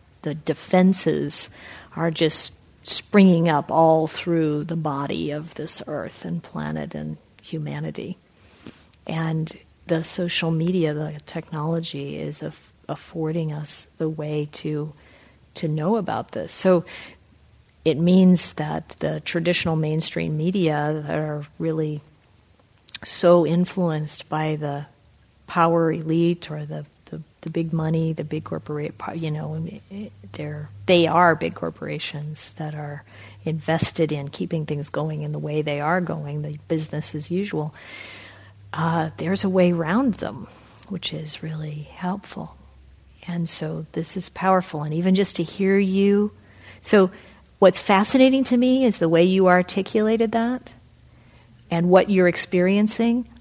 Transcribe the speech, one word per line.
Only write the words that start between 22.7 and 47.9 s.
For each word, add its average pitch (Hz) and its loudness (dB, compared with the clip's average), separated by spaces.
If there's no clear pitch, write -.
so 175 4
influenced 165 -2
by 156 -2
the 147 -6
power 165 4
elite 170 0
or 151 -8
the, 151 -10
the, 160 -10
the 165 -10
big 165 -2
money, 160 0
the 160 -6
big 156 -6
corporate, 151 -8
you 160 -6
know, 156 -6
they're, 151 -10
they 175 6
are 165 4
big 160 -4
corporations 151 -8
that 151 -10
are 147 -10
invested 160 0
in 143 -6
keeping 170 -4
things 147 -6
going 151 -4
in 151 -6
the 151 -6
way 151 -2
they 147 -2
are 175 2
going, 151 -6
the 147 -8
business 156 -4
as 147 -8
usual. 170 -4
Uh, 160 -2
there's 185 -2
a 190 0
way 180 6
around 175 0
them, - -10
which 185 -8
is 151 -10
really 151 -8
helpful. 180 -8
And 175 -4
so 160 -6
this 165 -6
is 180 -8
powerful. 180 0
And 151 -4
even 180 2
just 190 2
to 175 0
hear 196 0
you, 202 4
so 190 4
what's 185 6
fascinating 262 4